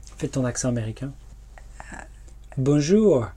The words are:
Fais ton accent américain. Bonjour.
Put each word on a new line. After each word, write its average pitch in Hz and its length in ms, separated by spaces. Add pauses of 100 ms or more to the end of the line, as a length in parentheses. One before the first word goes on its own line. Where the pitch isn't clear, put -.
(160)
Fais 147 120
ton 131 160
accent 123 260
américain. 120 420 (1400)
Bonjour. 147 800